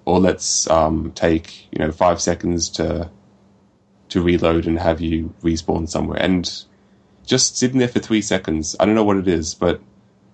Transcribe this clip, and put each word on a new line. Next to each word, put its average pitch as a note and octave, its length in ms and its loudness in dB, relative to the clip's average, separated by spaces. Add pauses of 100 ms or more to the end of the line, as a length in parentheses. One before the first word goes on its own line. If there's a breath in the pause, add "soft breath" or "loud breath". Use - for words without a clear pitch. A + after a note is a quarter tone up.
Or F2+ 160 2
let's, - 500 0
um, D#2+ 440 0
take, - 560 -2
you - 140 -6
know, D#2+ 80 -2
five F2 280 2
seconds F2 500 -2
to, E2 400 -4 (960)
to F2+ 140 0
reload E2+ 440 2
and E2 120 0
have E2 240 0
you E2 400 -4
respawn E2 460 -2
somewhere. D#2+ 320 -4
And F2+ 300 0 (760)
just - 320 0
sitting C3 200 2
there B2 100 2
for - 100 -2
three A2 240 0
seconds, D#2+ 580 -2
I F#2+ 60 4
don't G#2+ 80 4
know A2 100 4
what G2+ 140 2
it F#2 100 -2
is, D#2+ 260 0
but - 280 0 (520)